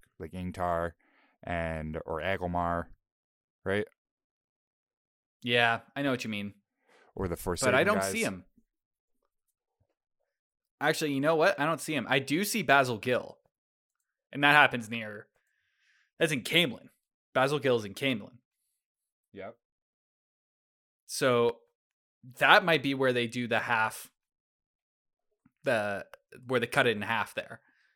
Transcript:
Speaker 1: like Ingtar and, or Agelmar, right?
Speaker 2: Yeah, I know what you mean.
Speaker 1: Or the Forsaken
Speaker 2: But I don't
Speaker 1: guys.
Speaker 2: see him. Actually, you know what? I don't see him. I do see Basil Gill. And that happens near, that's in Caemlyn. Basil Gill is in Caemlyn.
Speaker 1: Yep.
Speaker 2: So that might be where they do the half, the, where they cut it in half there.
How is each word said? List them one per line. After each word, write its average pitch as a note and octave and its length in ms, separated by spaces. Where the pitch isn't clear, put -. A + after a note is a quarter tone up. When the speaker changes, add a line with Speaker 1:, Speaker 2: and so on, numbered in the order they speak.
Speaker 1:
like E2+ 140
Ingtar F2 600
and, D#2+ 640
or D#2+ 140
Agelmar, F2 640
right? G2 220
Speaker 2:
Yeah, A#2+ 360
I C#3 60
know C#3+ 100
what B2 120
you A2 80
mean. G2+ 220
Speaker 1:
Or F#2+ 120
the E2+ 80
Forsaken F#2+ 360
Speaker 2:
But B2+ 80
I D#3+ 40
don't G3 160
Speaker 1:
guys. G3 120
Speaker 2:
see A3 120
him. F#2 220
Actually, D3+ 340
you C3+ 80
know D#3+ 140
what? F3 240
I - 60
don't E3 160
see D#3+ 120
him. C3 160
I C#3 100
do D3 240
see G3+ 200
Basil C3 340
Gill. A#2+ 400
And C#3+ 120
that D3 100
happens B2+ 360
near, G#2+ 380
that's D#3+ 120
in C3 100
Caemlyn. D#3 460
Basil C#3 260
Gill B2+ 180
is G#2+ 80
in G2 80
Caemlyn. A2+ 440
Speaker 1:
Yep. G2 220
Speaker 2:
So A#2+ 500
that F3 240
might E3 180
be C#3 120
where C3 200
they A#2+ 140
do A#2+ 200
the A2 120
half, A2 500
the, G#2 400
where B2+ 120
they A#2 80
cut C3 200
it A2+ 80
in G#2 60
half G#2 340
there. - 240